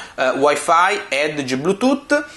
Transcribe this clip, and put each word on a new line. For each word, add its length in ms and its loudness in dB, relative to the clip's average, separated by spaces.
eh, 120 0
Wi-Fi, 800 2
Edge, 480 -2
Bluetooth. 720 0